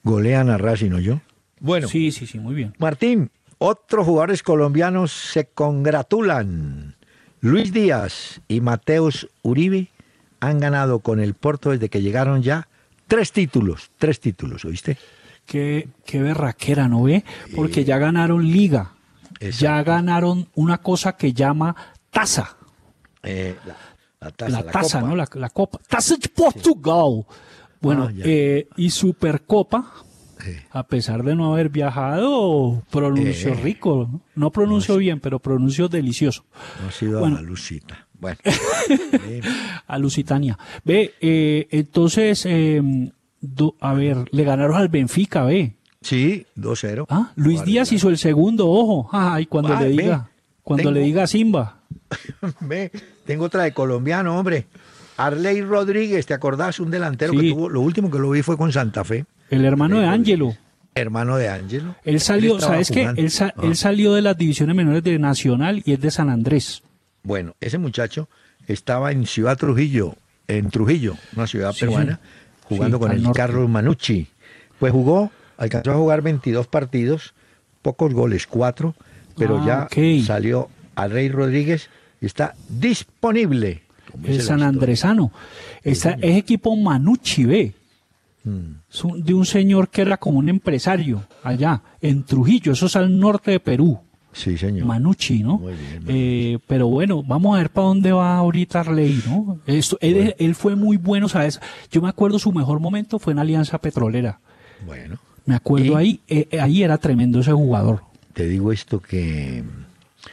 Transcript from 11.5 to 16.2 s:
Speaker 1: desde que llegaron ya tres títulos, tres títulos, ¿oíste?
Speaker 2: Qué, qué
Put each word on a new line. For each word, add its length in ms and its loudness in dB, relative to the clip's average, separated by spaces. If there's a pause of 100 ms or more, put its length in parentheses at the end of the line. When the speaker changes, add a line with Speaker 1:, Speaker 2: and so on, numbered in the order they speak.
Speaker 1:
desde 180 -2
que 140 -2
llegaron 400 0
ya 260 -2 (380)
tres 260 0
títulos, 640 0
tres 240 0
títulos, 440 -6
¿oíste? 340 -6 (480)
Speaker 2:
Qué, 420 -4 (160)
qué 160 -4